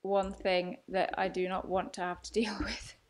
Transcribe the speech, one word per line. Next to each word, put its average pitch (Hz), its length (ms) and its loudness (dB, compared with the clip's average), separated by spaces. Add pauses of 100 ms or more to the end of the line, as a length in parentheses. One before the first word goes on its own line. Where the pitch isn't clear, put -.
one 196 280 2
thing 180 460 0 (100)
that - 300 2
I 190 120 2
do 185 200 0
not 185 180 -2
want 185 260 0
to 196 80 -6
have 180 200 -4
to - 100 -12
<laughs> 208 100 4
deal 208 180 0
with - 360 -4 (140)